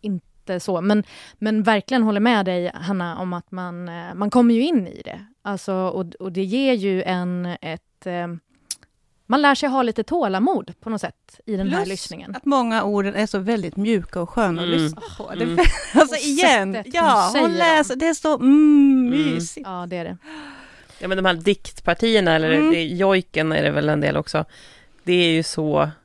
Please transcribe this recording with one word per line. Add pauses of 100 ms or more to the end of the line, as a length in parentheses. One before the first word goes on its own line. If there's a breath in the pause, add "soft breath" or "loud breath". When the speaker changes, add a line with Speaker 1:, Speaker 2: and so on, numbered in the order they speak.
Speaker 1:
inte
så,
men, (300 loud breath)
men
verkligen
håller
med
dig,
Hanna,
om
att
man,
eh,
man
kommer
ju
in
i
det. (160)
Alltså,
och,
och
det
ger
ju
en, (160)
ett...
Eh, (1000)
man
lär
sig
ha
lite
tålamod
på
något
sätt
i
den
här
Speaker 2:
Plus
Speaker 1:
lyssningen.
Speaker 2:
att
många
ord
är
så
väldigt
mjuka
och
sköna
att
Speaker 3:
Mm.
Speaker 2:
lyssna (160)
på.
Det,
Speaker 3:
Mm. (200)
Speaker 2:
<laughs>
alltså,
Speaker 1:
Och
Speaker 2:
igen,
Speaker 1:
sättet
hon
Speaker 2:
ja,
hon
Speaker 1:
säger
Speaker 2:
läser,
Speaker 1:
dem.
Speaker 2:
det
är
så,
mm,
Speaker 3:
Mm.
Speaker 2:
mysigt.
Speaker 1:
Ja,
det
är
det. (800 loud breath)
Speaker 3:
Ja,
men
de
här
diktpartierna,
eller
Speaker 2:
Mm.
Speaker 3:
det,
jojken
är
det
väl
en
del
också. (580 soft breath)
Det
är
ju
så (160)